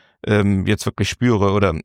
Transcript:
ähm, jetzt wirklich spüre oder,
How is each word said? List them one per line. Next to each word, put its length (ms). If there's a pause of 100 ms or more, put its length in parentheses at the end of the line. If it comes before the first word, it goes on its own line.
(260)
ähm, 420
jetzt 180
wirklich 240
spüre 420
oder, 340